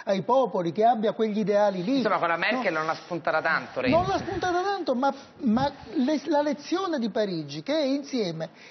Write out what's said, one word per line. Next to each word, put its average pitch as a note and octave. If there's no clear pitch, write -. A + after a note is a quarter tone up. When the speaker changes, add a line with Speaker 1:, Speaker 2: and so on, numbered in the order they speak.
Speaker 1:
ai G3
popoli, A3
che G#3+
abbia A3
quegli A3
ideali G3+
lì. B3
Speaker 2:
Insomma, G#3
con E3+
la E3+
Speaker 1:
No. E3
Speaker 2:
Merkel G#3
non D#3
l'ha D#3+
spuntata E3
tanto, C#3
Renzi. B2+
Speaker 1:
Non F4+
l'ha F#4+
spuntata F4+
tanto, F#4+
ma, C4+
ma C4+
le-, D4
la D4
lezione D#4
di A#3
Parigi, D#3+
che D4+
è D#4
insieme A#3+